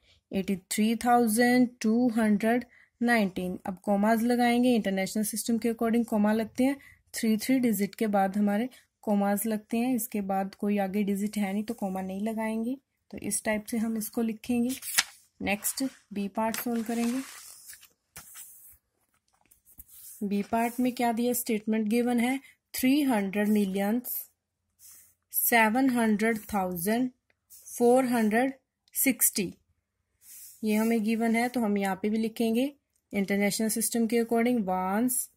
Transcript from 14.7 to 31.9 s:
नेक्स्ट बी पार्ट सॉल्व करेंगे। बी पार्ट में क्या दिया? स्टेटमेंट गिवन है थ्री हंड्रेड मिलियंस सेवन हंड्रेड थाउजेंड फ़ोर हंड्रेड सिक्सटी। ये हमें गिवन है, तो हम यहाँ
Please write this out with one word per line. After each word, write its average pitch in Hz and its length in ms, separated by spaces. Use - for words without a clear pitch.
नेक्स्ट 202 420
बी 202 140
पार्ट 220 280
सॉल्व 233 280
करेंगे। 233 380
बी 202 160
पार्ट 233 360
में 247 140
क्या 240 180
दिया? 240 220
स्टेटमेंट 220 540
गिवन 240 320
है 262 200
थ्री 269 280
हंड्रेड 208 460
मिलियंस 208 840
सेवन 233 580
हंड्रेड 226 480
थाउजेंड 202 760
फ़ोर 247 280
हंड्रेड 240 480
सिक्सटी। - 600
ये 214 120
हमें 226 280
गिवन 226 320
है, 240 140
तो 254 100
हम 202 180
यहाँ 196 180